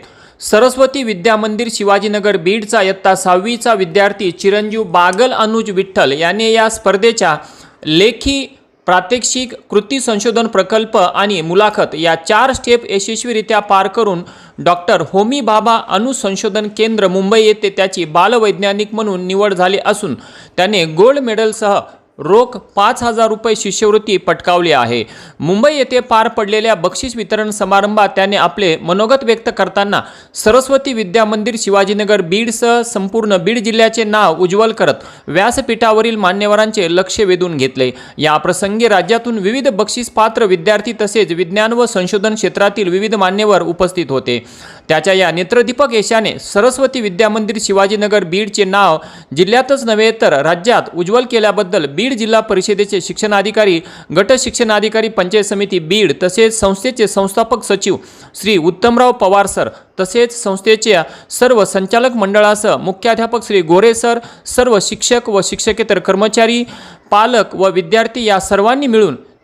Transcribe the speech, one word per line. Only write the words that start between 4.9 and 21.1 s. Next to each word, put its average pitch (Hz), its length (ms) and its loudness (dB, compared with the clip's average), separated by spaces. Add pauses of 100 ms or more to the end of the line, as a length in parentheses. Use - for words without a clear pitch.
अनुज 220 400 -2
विठ्ठल 185 400 0
याने 180 400 0
या 220 180 2
स्पर्धेच्या 202 680 0 (480)
लेखी, 240 720 0 (280)
प्रात्यक्षिक, 233 680 -2 (160)
कृती 208 300 -2
संशोधन 226 480 -2
प्रकल्प 220 500 0
आणि 190 440 0
मुलाखत 185 540 0
या 165 200 0
चार 220 360 0
स्टेप 240 380 0
यशस्वीरित्या 214 720 -2
पार 202 280 2
करून 202 320 -2 (380)
डॉक्टर 175 460 0 (100)
होमी 226 280 0
भाभा 220 380 2 (100)
अणुसंशोधन 208 800 -2 (100)
केंद्र 214 300 2
मुंबई 196 340 2
येथे 214 360 2
त्याची 190 280 -2
बालवैज्ञानिक 202 880 0
म्हणून 202 320 -4
निवड 196 280 0
झाली 185 320 0
असून 196 300 -2 (420)
त्याने 185 280 0
गोल्ड 202 340 4